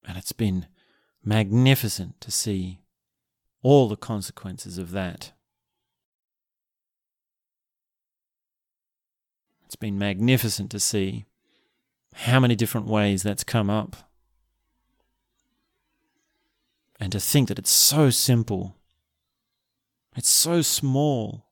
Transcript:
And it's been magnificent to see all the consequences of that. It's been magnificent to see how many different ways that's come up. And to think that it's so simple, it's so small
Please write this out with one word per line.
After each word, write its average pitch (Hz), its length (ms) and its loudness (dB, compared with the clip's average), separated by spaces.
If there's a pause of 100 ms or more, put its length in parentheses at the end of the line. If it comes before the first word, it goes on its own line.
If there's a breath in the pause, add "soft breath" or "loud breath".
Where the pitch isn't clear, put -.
And 92 140 -12
it's - 140 -12
been 92 340 -2 (580)
magnificent 110 960 2
to - 100 -14
see 92 480 -4 (840)
all 135 260 6
the 104 80 -2
consequences 95 800 -10
of 87 140 -8
that. 92 400 -8 (4000)
It's - 120 -20
been 101 200 -6
magnificent 104 760 0
to 104 100 -8
see 104 440 -4 (880)
how 127 280 2
many 120 140 4
different 107 320 -2
ways 104 360 0
that's 101 220 -6
come 104 240 0
up. 104 260 -4 (3000)
And 95 140 -6
to 101 80 -2
think 135 260 2
that 101 100 -6
it's - 140 -2
so 147 380 4
simple, 110 680 0 (1400)
it's - 160 -4
so 170 320 2
small 131 920 0